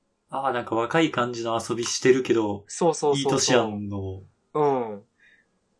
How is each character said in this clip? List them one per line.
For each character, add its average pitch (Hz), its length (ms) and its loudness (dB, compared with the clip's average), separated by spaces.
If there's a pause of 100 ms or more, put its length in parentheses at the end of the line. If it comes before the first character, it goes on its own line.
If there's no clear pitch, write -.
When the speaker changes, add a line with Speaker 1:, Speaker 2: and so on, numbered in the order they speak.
(300)
Speaker 1:
あ 135 180 -4
あ、 127 40 2
な 120 120 -2
ん - 20 -14
か 110 80 -6
若 117 260 2
い 165 120 2
感 123 200 -2
じ 117 120 -6
の 113 140 0
遊 113 180 -4
び 117 100 -2
し - 140 -4
て 131 120 6
る 131 120 2
け 127 100 2
ど、 104 340 0
Speaker 2:
そ - 220 0
う 160 60 4
そ 147 160 0
う 139 40 2
そ 143 40 0
う 139 40 -2
そ 139 60 0
う。 131 40 2
Speaker 1:
い - 20 2
い - 20 2
年 135 160 2
や 120 120 6
ん 104 220 -6
の。 95 360 -8 (320)
Speaker 2:
う 151 100 2
ん。 117 380 -2 (760)